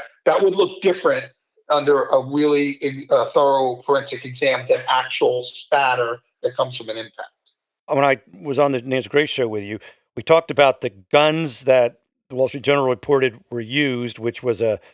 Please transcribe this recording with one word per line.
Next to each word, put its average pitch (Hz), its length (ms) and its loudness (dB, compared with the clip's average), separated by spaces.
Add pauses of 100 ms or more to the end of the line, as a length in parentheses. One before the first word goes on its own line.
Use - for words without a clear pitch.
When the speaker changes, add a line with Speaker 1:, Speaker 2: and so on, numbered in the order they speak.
(260)
Speaker 1:
that 165 160 2
would 190 140 2
look 190 260 0
different 151 440 0 (440)
under 143 340 2
a 131 220 0
really, 143 840 -2
uh, 123 220 2
thorough 135 540 2
forensic 135 400 -2
exam 127 420 -2
than 127 200 2
actual 127 560 0
spatter 123 760 -2 (220)
that 120 140 -4
comes 123 200 -4
from 113 140 -14
an 110 80 -8
impact. - 320 -14 (580)
Speaker 2:
When 139 160 0
I 135 180 2 (200)
was 143 180 -4
on 143 120 4
the 127 100 -2
Nancy 131 280 -4
Grace 147 200 0
show 127 180 -2
with 107 160 -6
you, 104 160 -8 (360)
we 120 80 -10
talked 165 280 2
about 135 300 2
the 120 100 -4 (200)
guns 151 540 2
that 123 360 2 (280)
the 131 60 -14
Wall 131 120 0
Street 131 160 -8
Journal 143 240 2
reported 127 520 0 (100)
were 120 100 -8
used, 120 600 -4
which 113 240 -6
was 113 180 -2
a, 107 180 0 (140)